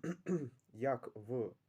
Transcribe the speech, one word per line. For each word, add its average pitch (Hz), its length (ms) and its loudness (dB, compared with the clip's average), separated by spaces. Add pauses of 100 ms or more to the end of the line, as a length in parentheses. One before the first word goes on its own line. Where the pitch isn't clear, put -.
(200)
<clears throat> 151 520 -2
як 120 420 0
в, 110 360 0 (180)